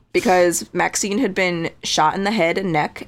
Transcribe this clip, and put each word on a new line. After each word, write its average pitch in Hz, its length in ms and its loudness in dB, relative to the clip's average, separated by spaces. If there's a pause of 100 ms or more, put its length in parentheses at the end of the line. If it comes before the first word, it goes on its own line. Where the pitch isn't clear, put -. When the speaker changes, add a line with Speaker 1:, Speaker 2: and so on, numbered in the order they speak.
Speaker 1:
<laughs> - 80 -12
Speaker 2:
because 180 600 2
Maxine 175 460 -2
had 202 140 -2
been 175 360 -2 (120)
shot 156 340 2
in 196 100 -2
the 208 60 0
head 175 260 2
and 190 160 -2
neck 151 340 -2